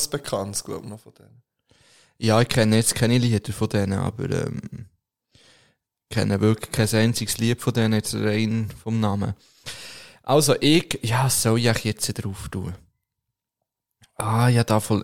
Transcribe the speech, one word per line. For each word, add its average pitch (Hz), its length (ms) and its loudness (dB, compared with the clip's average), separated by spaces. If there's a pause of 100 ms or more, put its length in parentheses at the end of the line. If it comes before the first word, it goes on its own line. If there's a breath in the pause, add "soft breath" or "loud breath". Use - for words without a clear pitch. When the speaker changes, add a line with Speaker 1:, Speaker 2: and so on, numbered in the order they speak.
(120)
Speaker 1:
bekanntes, 101 520 -6
glaub 98 200 -10
ich, - 60 -14
noch 104 100 -14
von - 160 -20
denen. 113 260 -20 (760 soft breath)
Speaker 2:
Ja, 110 200 4
ich 120 100 4
kenne 110 260 4
jetzt 113 180 2
keine 120 240 2
Lieder 117 340 0
von 104 160 -4
denen, 98 320 -2
aber, 92 300 -4
ähm, - 320 -4 (1500 soft breath)
kenne 101 300 0
wirklich 107 320 2
kein 110 220 0
einziges 113 460 0
Lied 117 220 0
von 113 120 -2
denen, 110 200 2
jetzt 107 200 -2
rein 107 560 0 (140)
vom 113 160 -2
Namen. 101 340 -2 (920 loud breath)
Also 143 380 4
ich, 147 420 2
ja, 120 260 2
soll 117 300 2
ich 120 100 2
eigentlich 113 160 0
jetzt - 380 -4
drauf 98 260 -8
tun? 92 240 -8 (1400)
Ah, 113 340 2
ja, 120 140 4
da 107 160 2
voll, 104 240 0